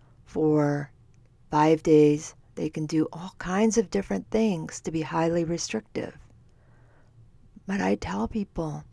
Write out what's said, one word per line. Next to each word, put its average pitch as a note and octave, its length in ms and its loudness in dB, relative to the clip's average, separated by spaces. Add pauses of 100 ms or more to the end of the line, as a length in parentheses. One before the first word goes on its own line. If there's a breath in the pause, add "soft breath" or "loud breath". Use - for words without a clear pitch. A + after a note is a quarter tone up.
(260 soft breath)
for D3 640 0 (580)
five D#3 340 4
days. D3+ 520 6 (200)
They E3 140 -4
can D#3 160 -6
do D#3 260 0
all F3 280 -14
kinds G#3+ 400 2
of F#3+ 100 -2
different G3 400 -4
things G#3+ 520 -2
to D#3 100 -8
be D#3+ 100 -2
highly E3 440 0
restrictive. - 680 -6 (1500 soft breath)
But G3 160 -4
I F#3+ 140 2
tell G3+ 320 -4
people, D#3+ 640 -6